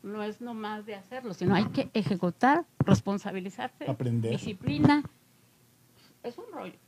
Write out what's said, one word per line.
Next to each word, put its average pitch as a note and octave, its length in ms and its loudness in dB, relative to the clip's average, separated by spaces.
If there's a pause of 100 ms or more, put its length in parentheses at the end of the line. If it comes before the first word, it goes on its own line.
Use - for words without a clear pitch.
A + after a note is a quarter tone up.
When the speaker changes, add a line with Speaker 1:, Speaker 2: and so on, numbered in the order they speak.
Speaker 1:
No G#3 200 -8
es G#3+ 200 -8
nomás G#3+ 420 -8
de G#3+ 120 -12
hacerlo, B3 380 -12
sino F3+ 200 2
hay G3+ 120 6
que - 280 -2
ejecutar, G#3+ 720 2 (160)
responsabilizarse, G3 1080 0
Speaker 2:
Aprender. A#2 440 0
Speaker 1:
disciplina". D4 720 2 (1200)
Es A#3+ 160 -12
un A4 140 -14
rollo F#3+ 220 -12 (140)